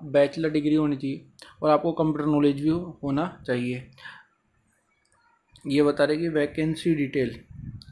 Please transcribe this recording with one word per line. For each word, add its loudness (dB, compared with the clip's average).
bachelor 2
degree 0
होनी 2
चाहिए -8
और 4
आपको 4
computer 0
knowledge 2
भी 2
होना -2
चाहिए। -4
ये 2
बता 2
रहे 2
कि -2
वैकेंसी 0
detail, -2